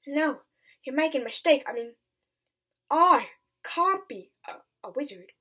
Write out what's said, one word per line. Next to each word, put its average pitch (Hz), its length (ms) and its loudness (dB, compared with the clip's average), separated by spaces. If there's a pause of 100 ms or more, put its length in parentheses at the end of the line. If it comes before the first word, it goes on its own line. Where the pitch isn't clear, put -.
No, 294 360 -2 (440)
you're 262 100 -8
making 311 260 0
a 226 40 -8
mistake. 269 420 2
I 240 60 -10
mean, 233 220 -10 (920)
I 330 400 6 (360)
can't 381 420 0
be 190 240 -14 (160)
a, - 400 -20
a 190 80 -16
wizard. 202 460 -10